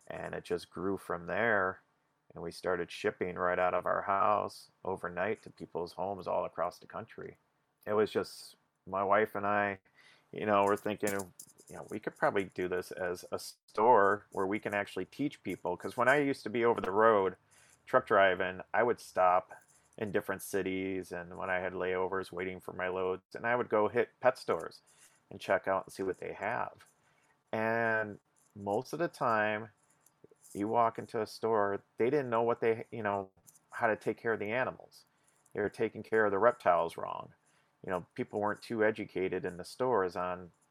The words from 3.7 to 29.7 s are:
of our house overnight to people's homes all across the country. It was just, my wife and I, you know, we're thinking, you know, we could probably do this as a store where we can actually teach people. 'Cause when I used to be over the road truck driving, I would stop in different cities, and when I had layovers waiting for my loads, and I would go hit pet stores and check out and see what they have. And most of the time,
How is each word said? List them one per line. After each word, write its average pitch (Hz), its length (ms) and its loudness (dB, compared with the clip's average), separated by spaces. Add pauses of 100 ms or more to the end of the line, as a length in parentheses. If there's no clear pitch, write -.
of 87 120 -2
our 90 160 0
house 98 680 0 (140)
overnight 90 600 -4
to - 60 -18
people's 85 440 -8
homes 92 340 -6
all 90 180 -2
across 87 320 -4
the - 80 -20
country. - 520 -12 (480)
It 104 80 0
was 107 180 4
just, - 440 -6 (300)
my 95 180 -2
wife 101 300 4
and 101 120 -2
I, 101 340 0 (520)
you - 140 -6
know, 101 200 6
we're 101 100 4
thinking, 98 560 -2 (380)
you 87 60 -14
know, 82 140 -14
we 98 100 -6
could - 180 -8
probably 110 260 2
do 90 240 -4
this 92 240 -4
as 92 400 -6
a 98 80 -6
store 104 920 2
where 98 140 -2
we 104 140 -2
can 101 140 -4
actually 101 320 -4
teach - 360 -8
people. 87 360 -6
'Cause 98 180 -10
when 120 120 4
I 139 100 6
used 139 260 -2
to 110 60 -6
be 117 140 0
over 113 180 4
the 92 100 -4
road 101 440 6 (500)
truck 127 200 4
driving, 92 560 4 (120)
I 110 100 4
would 117 160 0
stop 92 520 2 (460)
in 107 140 -4
different 101 300 -2
cities, 95 680 -4
and 87 260 -10
when 92 120 -4
I 92 100 0
had 92 120 -4
layovers 92 600 -2
waiting 92 280 -6
for - 140 -12
my 92 140 -4
loads, 92 460 -4
and - 120 -8
I 120 100 2
would 117 140 -4
go 107 180 4
hit 113 320 -2
pet 127 180 4
stores - 440 -6 (480)
and 101 100 -14
check 95 280 0
out 95 180 0
and - 80 -16
see - 100 -6
what 92 140 -4
they - 160 -10
have. 104 520 -6 (640)
And 110 680 0 (360)
most 104 360 -2
of 151 80 -6
the 170 80 0
time, 110 640 0 (840)